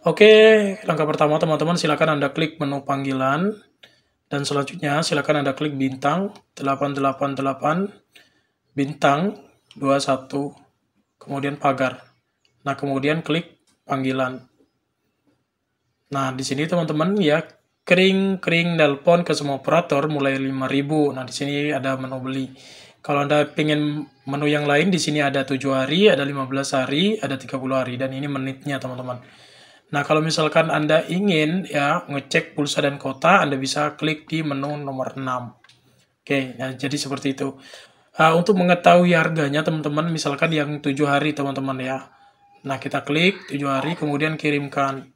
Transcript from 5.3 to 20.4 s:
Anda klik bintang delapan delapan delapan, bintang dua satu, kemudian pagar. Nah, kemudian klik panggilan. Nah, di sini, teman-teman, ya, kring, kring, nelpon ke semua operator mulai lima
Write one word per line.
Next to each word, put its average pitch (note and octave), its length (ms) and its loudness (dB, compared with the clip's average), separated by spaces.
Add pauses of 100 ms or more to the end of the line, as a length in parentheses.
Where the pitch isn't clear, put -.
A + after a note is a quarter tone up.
Anda C3+ 140 0
klik D3+ 180 -4
bintang C#3 560 -2 (240)
delapan C#3 400 -4
delapan C#3 400 -2
delapan, C3+ 420 -2 (960)
bintang D3 640 0 (400)
dua C#3 240 2
satu, C#3 560 -4 (640)
kemudian C#3+ 400 -6
pagar. C3+ 480 0 (560)
Nah, C#3 140 -4
kemudian C#3+ 420 -2
klik D#3+ 400 -4 (240)
panggilan. C3 640 -4 (1700)
Nah, C3+ 180 -2
di C3 140 -6
sini, D3 240 -2
teman-teman, E3 500 0
ya, D#3+ 240 4 (400)
kring, F#3+ 560 4
kring, E3+ 400 0
nelpon E3 480 4
ke D#3 80 0
semua C#3+ 240 -4
operator D3+ 480 0
mulai C#3 320 0
lima C3+ 320 -4